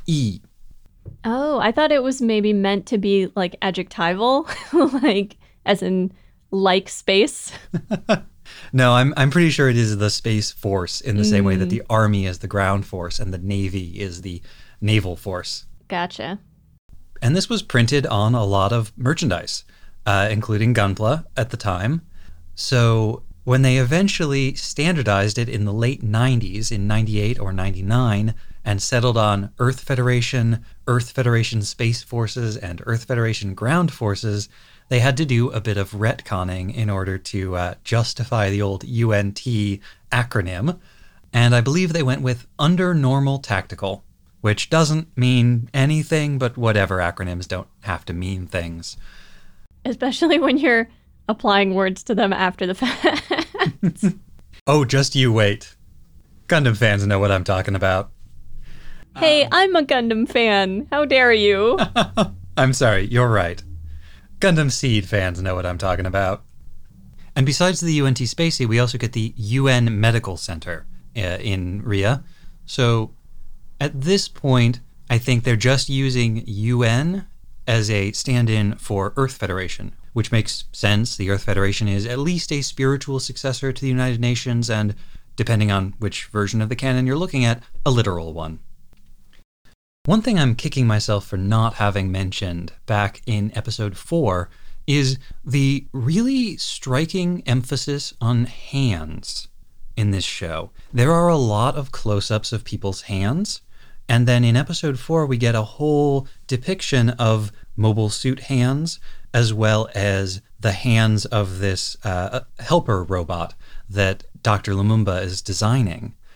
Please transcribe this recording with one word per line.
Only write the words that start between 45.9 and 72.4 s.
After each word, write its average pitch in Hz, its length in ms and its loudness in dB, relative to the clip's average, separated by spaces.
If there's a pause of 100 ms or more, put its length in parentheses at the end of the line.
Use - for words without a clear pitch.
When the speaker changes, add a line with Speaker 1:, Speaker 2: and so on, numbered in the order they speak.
Speaker 1:
but 123 200 -2
whatever, 101 400 2
acronyms 90 500 -4
don't 92 200 -8 (120)
have 90 240 -6
to 90 80 -8
mean 90 340 -6
things. 85 520 -8 (840)
Speaker 2:
Especially 269 540 2
when 269 200 4
you're 233 320 2 (360)
applying 202 480 2
words 190 280 0
to 233 120 -2
them 196 180 2
after 185 340 -2
the 185 80 -2
<laughs> - 100 -8
fact. - 1200 -2 (640)
Speaker 1:
Oh, 143 180 4
just 135 320 2
you 127 160 4
wait. 104 420 2 (720)
Gundam 135 280 4
fans 101 300 4
know 101 120 4
what 98 140 4
I'm 92 120 2
talking 95 300 0
about. 95 360 0 (1080)
Speaker 2:
Hey, 302 280 4
Speaker 1:
Um, - 80 2
Speaker 2:
I'm 370 240 6
a 311 80 6
Gundam 233 440 2
fan. 202 600 2
How 294 160 2
dare 254 260 6
you? 214 460 4 (380)
Speaker 1:
<laughs> - 420 -2
I'm 135 160 4
sorry, 104 320 4
you're 123 240 4
right. 90 320 0 (800)
Gundam 156 320 4
Seed 110 340 0
fans 92 340 -2
know 92 140 -2
what 90 100 -2
I'm 90 140 -4
talking 92 260 0
about. 95 380 0 (920)
And 131 100 4
besides 175 340 2
the 165 120 0
U 147 140 2
N 135 80 2
T 127 100 -2
Spacey, 156 420 -2
we 113 140 2
also 123 180 0
get 113 140 -4
the 113 240 -2
U 123 320 0
N 117 320 4
Medical 113 360 2
Center, 82 480 -8 (320)
uh, 92 240 -4
in 95 420 -4
Ria. 104 420 0 (420)